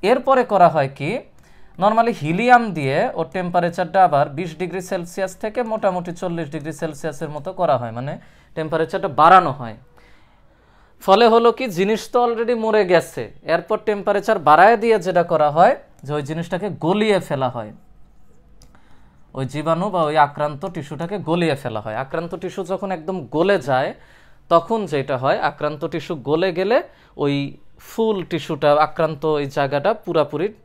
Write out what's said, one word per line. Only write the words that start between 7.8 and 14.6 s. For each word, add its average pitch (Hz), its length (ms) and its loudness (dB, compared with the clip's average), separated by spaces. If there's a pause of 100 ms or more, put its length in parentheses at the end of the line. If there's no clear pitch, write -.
হয়, 117 160 -8
মানে 135 160 -8 (420)
টেম্পারেচারটা 160 540 -4 (100)
বাড়ানো 170 400 8
হয়। 113 160 -12 (1300)
ফলে 196 280 6
হলো 233 240 6
কি? 254 80 -4 (120)
জিনিস 208 240 0 (100)
তো 254 140 0
already 233 380 -2
মরে 214 280 2
গেছে, 160 320 2 (300)
এরপর 175 240 -2 (100)
টেম্পারেচার 202 500 0 (100)
বাড়ায় 180 360 8